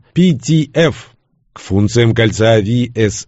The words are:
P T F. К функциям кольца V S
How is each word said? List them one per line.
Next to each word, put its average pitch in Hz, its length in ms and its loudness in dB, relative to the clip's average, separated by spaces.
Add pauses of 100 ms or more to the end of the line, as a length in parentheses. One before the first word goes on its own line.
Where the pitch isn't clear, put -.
(120)
P 175 220 2
T 156 400 -2
F. - 400 -2 (400)
К - 60 -20
функциям 110 540 0
кольца 110 460 2
V 120 340 -2
S 107 340 -4